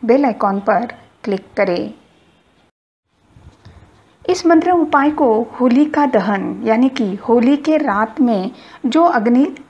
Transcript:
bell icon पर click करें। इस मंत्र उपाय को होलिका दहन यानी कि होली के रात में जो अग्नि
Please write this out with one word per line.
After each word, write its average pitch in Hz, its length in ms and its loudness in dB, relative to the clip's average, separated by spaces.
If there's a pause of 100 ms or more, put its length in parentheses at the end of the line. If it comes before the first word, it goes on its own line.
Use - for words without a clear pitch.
bell 254 200 2
icon 202 360 -2
पर 220 320 -2 (320)
click 190 220 -6 (100)
करें। 190 380 -2 (2250)
इस 359 180 -2
मंत्र 330 240 4
उपाय 302 400 2
को 247 320 0 (180)
होलिका 285 460 2
दहन 202 580 -2
यानी 233 240 2
कि 220 260 -4
होली 240 420 2
के 311 200 0
रात 220 440 -2
में 226 300 0 (360)
जो 302 180 2
अग्नि 247 520 2 (140)